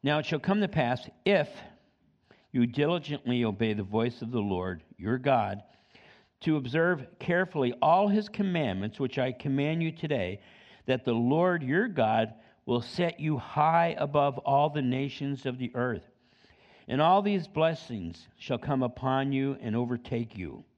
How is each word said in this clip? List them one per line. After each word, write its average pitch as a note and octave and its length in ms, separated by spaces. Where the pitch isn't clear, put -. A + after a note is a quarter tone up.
Now D3 160
it C#3+ 60
shall D#3 120
come G3 220
to G3 80
pass, B2+ 420
if F#3 240
you B2 140
diligently C#3 800
obey G#2+ 280
the G#2 100
voice A2+ 400
of A2+ 80
the A#2+ 100
Lord F#2 440
your A2 220
God, A2+ 440
to D#3 140
observe D3 480
carefully E3+ 640
all F3 240
his G#3 220
commandments, B2+ 720
which C3 180
I C3 140
command C#3+ 500
you D#3+ 80
today, B2 500
that B2+ 180
the A#2+ 80
Lord D3+ 520
your E3+ 240
God A2+ 440
will A#2+ 180
set E3+ 380
you D3+ 180
high E3 580
above C#3+ 420
all C#3 300
the D3 140
nations C3+ 640
of B2+ 100
the B2 200
earth. A#2+ 340
And C3+ 120
all F#3 220
these G3 240
blessings B2 800
shall B2 200
come C3+ 240
upon C3 480
you C3+ 300
and A2+ 160
overtake A#2+ 600
you F2+ 280